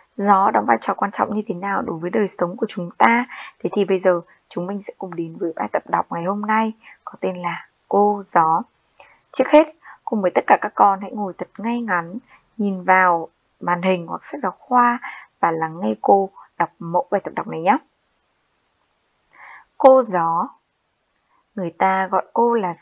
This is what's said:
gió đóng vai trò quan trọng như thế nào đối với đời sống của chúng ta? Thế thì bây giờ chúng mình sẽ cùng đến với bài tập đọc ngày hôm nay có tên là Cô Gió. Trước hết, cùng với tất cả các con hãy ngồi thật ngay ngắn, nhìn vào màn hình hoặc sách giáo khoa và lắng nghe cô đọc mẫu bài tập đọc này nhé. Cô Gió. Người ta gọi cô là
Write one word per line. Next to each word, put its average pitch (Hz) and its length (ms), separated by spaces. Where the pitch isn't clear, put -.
gió 202 340
đóng 214 140
vai 226 160
trò - 120
quan 202 180
trọng - 220
như 208 140
thế 185 80
nào 190 260
đối 170 180
với 175 100
đời 208 180
sống 180 300
của 240 120
chúng 175 220
ta? 233 340
Thế 185 140
thì 202 120
bây 185 140
giờ 180 220
chúng 175 180
mình 196 140
sẽ - 160
cùng 180 180
đến 165 220
với 170 180
bài - 160
tập - 140
đọc - 240
ngày 170 140
hôm 202 180
nay 220 320
có - 140
tên 185 160
là 175 320
Cô 202 360
Gió. 165 380
Trước - 160
hết, 311 200
cùng 214 160
với 185 140
tất - 120
cả - 140
các 208 140
con 202 260
hãy 208 100
ngồi 202 260
thật - 100
ngay 233 240
ngắn, 180 360
nhìn 196 260
vào 185 460
màn 175 220
hình 180 260
hoặc 170 160
sách 302 180
giáo 269 180
khoa 240 400
và 170 120
lắng 160 280
nghe 214 220
cô 196 280
đọc 170 120
mẫu 170 320
bài 196 120
tập - 120
đọc - 120
này 160 140
nhé. 202 160
Cô 262 240
Gió. 175 460
Người 175 220
ta 190 300
gọi 190 260
cô 233 200
là 196 280